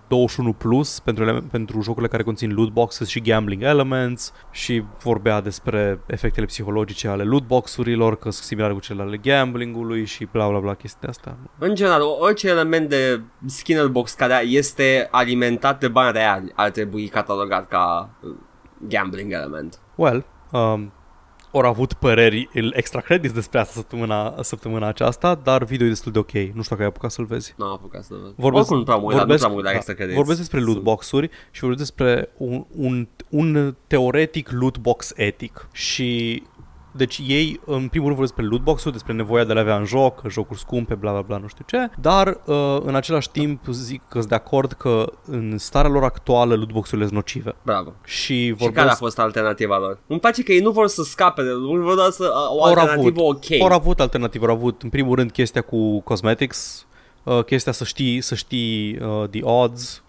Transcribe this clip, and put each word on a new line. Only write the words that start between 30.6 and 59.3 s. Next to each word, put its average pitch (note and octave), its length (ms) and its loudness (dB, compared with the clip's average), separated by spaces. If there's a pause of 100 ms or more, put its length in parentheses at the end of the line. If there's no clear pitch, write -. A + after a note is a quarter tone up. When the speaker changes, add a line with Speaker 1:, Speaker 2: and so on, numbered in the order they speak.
Speaker 2:
Sunt G2+ 120 -2
Speaker 1:
box-uri C3+ 460 0 (220)
și - 100 -20
vorbesc B2+ 200 -2
despre B2+ 560 0
un, B2+ 280 -6 (100)
un, B2 320 -2 (220)
un D3 460 2 (120)
teoretic D3 640 0
loot B2 260 0
box A#2 380 -2
etic. - 560 -6
Și A#2+ 720 -4 (540)
deci C3 300 -2
ei, D3+ 380 0
în C3 220 -4
primul C#3+ 200 0
rând, C#3+ 120 0
vorbesc C3 160 0
despre A#2 100 -2
lootbox-uri, C3 480 0
despre A#2 200 -8
nevoia A2+ 300 2
de A2 80 0
a - 20 2
le A2 60 4
avea G#2+ 180 2
în G#2 80 -2
joc, C3 440 2
jocuri G2+ 300 -8
scumpe, A#2 360 -4
bla, G#2 160 -4
bla, G2+ 100 -2
bla, G2+ 160 -6
nu G2 100 -10
știu - 200 -18
ce, B3 220 -2 (120)
dar, F#3+ 260 4 (180)
uh, C#3+ 380 0
în C#3 120 -2
același C#3 340 0
timp D3 420 -4
zic B2 380 -8
că-s A#2 160 -2
de G#2+ 100 2
acord C3+ 360 0
că A2+ 400 0 (140)
în A2+ 320 -4
starea C#3+ 320 4
lor C#3 140 4
actuală A#2+ 520 2
lootbox-urile A2 500 -2
sunt G2+ 120 -4
nocive. - 460 -6
Speaker 2:
Bravo. F#2+ 300 -4 (100)
Speaker 1:
Și - 420 -4
Speaker 2:
Și A#2+ 60 0
Speaker 1:
vorbesc A2 280 0
Speaker 2:
care C#3+ 100 6
a A#2+ 40 4
fost A#2 260 -2
alternativa G#2+ 600 0
lor? F#2+ 280 -6
Îmi D#3 120 -4
place A#3 240 2
că G3+ 80 0
ei F3+ 100 8
nu G#3+ 100 4
vor G#3+ 160 4
să G3 160 -2
scape F3 400 2
de, B2+ 60 -2
nu C3+ 320 -2
vor F3 140 2
doar F#3 140 4
să, F3+ 260 -2
a, C#3 180 0
o D3+ 100 4
Speaker 1:
Au D#3+ 60 8
Speaker 2:
alternativă D#3+ 520 4
Speaker 1:
avut, C#3+ 300 2
Speaker 2:
ok. D#3+ 100 4
Speaker 1:
au F#3+ 140 6
avut F3 240 4
alternativă, A#2+ 480 0
au A2+ 80 4
avut, A#2 260 -2
în A#2 80 -8
primul B2+ 260 2
rând, B2 160 0
chestia A#2+ 300 0
cu A2 400 0
cosmetics, - 840 -2 (360)
uh, B2 200 2
chestia C3 280 0
să B2 120 -6
știi, B2+ 380 -2
să - 140 -4
știi, A2+ 640 -4
uh, G#2+ 280 -4
the G#2+ 140 -6